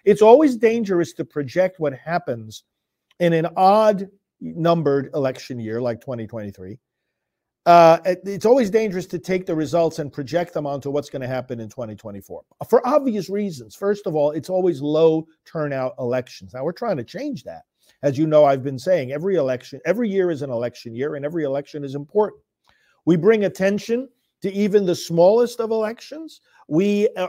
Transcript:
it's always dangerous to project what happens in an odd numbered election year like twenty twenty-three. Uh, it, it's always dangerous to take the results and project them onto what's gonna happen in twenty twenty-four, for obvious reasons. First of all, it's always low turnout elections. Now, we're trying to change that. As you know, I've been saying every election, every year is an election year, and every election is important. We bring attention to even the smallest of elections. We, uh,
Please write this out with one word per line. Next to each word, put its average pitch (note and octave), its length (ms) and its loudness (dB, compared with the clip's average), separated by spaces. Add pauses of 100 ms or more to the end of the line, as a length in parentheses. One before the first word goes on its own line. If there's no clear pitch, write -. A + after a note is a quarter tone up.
it's G3+ 180 4
always B3+ 340 8
dangerous G#3 580 0
to D3+ 100 -8
project E3 560 -4
what C#3+ 140 -2
happens A#2+ 680 -8 (540)
in E3+ 140 2
an D#3+ 240 0
odd G3 520 4 (320)
numbered D#3+ 720 0
election C3 460 -6
year A2+ 220 -6
like A#2 180 -4
twenty A#2 260 -10
twenty-three. G2+ 520 -14 (880)
Uh, E3+ 400 10
it, F3+ 180 0
it's G3+ 220 -4
always A#3 240 4
dangerous F#3 360 -2
to F3 120 -8
take F#3 260 -4
the F3+ 100 -4
results D#3 440 -2
and D3 120 -8
project D#3+ 440 -6
them D3 120 -6
onto C#3 240 -8
what's C#3+ 200 -6
gonna C3 160 -10
happen B2+ 340 -8
in A2 80 -12
twenty A2 260 -12
twenty-four, G2 480 -16 (280)
for B3 160 2
obvious B3+ 420 0
reasons. F#3 460 -8
First G3+ 320 -4
of E3+ 80 -4
all, D3+ 160 0
it's D3+ 180 -8
always F#3 320 -2
low D#3+ 460 2 (180)
turnout C#3 540 -6
elections. B2 560 -8
Now, C3 100 -8
we're E3+ 80 -4
trying G3+ 240 -6
to A#2 80 -8
change A#3+ 400 -10
that. E2 200 -16 (380)
As C3+ 140 -2
you D#3 100 0
know, D3+ 200 6
I've C3+ 160 2
been C3+ 160 -8
saying C3+ 340 -2
every F3+ 240 -4
election, C3 480 -4
every G#3+ 240 -2
year F#3+ 220 0
is C#3+ 100 -6
an C#3 80 -8
election A#2+ 460 -8
year, D3 220 -6
and C#3 100 -8
every D#3+ 180 -4
election C#3+ 400 -6
is C3+ 100 -10
important. F#3+ 460 -2 (640)
We E3+ 120 4
bring G#3 280 4
attention G3+ 640 -2 (320)
to G3 120 -4
even G3+ 340 2
the F3 80 2
smallest G#3+ 640 2
of A3+ 100 -4
elections. A#3 720 -8 (260)
We, G#3 520 2
uh, F3+ 100 -4